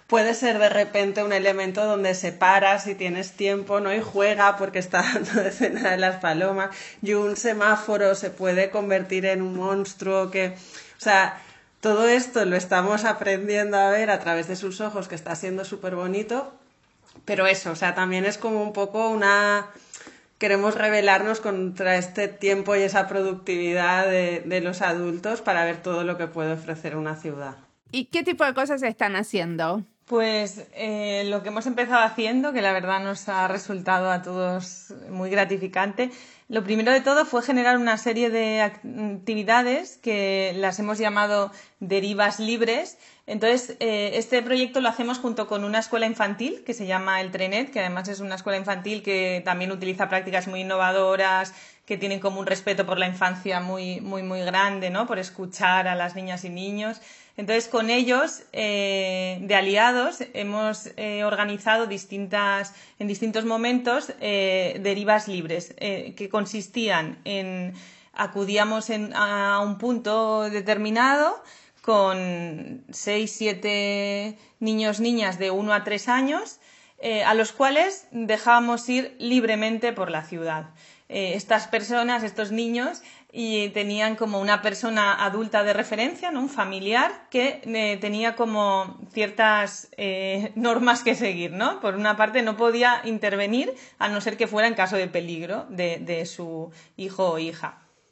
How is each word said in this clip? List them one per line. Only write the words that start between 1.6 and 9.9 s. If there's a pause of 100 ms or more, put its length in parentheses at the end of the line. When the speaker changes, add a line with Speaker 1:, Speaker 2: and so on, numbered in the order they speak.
Speaker 1:
donde
se
para
si
tienes
tiempo,
¿no?
Y
juega
porque
está
<laughs>
dando
de
cenar
a
las
palomas, (280)
y
un
semáforo
se
puede
convertir
en
un
monstruo